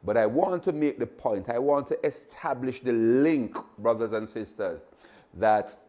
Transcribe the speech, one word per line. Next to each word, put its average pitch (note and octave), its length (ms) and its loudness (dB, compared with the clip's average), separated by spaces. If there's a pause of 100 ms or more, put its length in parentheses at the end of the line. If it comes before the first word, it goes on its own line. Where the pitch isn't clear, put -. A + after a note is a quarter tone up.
But G#2 140 0
I A2 100 4
want F3 380 0
to F3+ 80 0
make D3+ 260 -2
the - 80 -4
point, G#2 420 -4
I A#2+ 120 -2
want C#3+ 260 0
to - 180 -4
establish C3 760 -6
the B2 120 -2
link, B2 640 2 (220)
brothers A2 340 0
and A2 160 -4
sisters, F#2+ 520 -8 (540)
that G#2+ 420 2 (120)